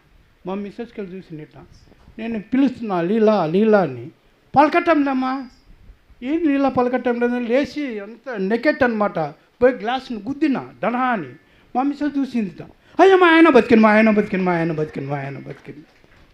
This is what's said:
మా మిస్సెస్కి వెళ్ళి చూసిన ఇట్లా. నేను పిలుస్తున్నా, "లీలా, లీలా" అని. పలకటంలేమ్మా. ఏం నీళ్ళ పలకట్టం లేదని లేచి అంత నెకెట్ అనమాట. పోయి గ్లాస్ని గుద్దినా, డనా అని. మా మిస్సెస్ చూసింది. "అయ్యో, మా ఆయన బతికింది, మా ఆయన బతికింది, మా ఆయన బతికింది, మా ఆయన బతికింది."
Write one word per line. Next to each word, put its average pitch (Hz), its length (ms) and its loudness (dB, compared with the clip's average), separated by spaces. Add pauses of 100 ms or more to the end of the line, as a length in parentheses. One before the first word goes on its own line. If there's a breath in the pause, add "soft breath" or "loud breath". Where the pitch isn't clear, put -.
(460)
మా 185 80 -8
మిస్సెస్కి 208 460 -12
వెళ్ళి 190 160 -12
చూసిన 165 240 -16
ఇట్లా. 147 220 -20 (560)
నేను 226 220 -8
పిలుస్తున్నా, 233 600 -2
"లీలా, 208 460 2
లీలా" 208 340 4
అని. 131 300 -6 (460)
పలకటంలేమ్మా. 277 880 0 (760)
ఏం 311 240 -4
నీళ్ళ 277 220 2
పలకట్టం 254 520 -2
లేదని 240 280 -2
లేచి 277 520 -4
అంత 226 380 -16
నెకెట్ 240 440 0
అనమాట. 208 360 0 (440 soft breath)
పోయి 254 120 4
గ్లాస్ని 240 440 -8 (100)
గుద్దినా, 277 400 -2 (140)
డనా 233 160 -2
అని. 240 280 -2 (500 soft breath)
మా 247 60 0
మిస్సెస్ 285 360 -4
చూసింది. 233 340 -4 (480 soft breath)
"అయ్యో, 381 160 8
మా 359 100 6
ఆయన 330 220 8
బతికింది, 233 340 6
మా 214 80 6
ఆయన 220 200 4
బతికింది, 208 340 0
మా 180 80 0
ఆయన 165 200 -2
బతికింది, 151 380 -6
మా 143 60 -4
ఆయన 135 220 -10
బతికింది." 143 460 -18 (500)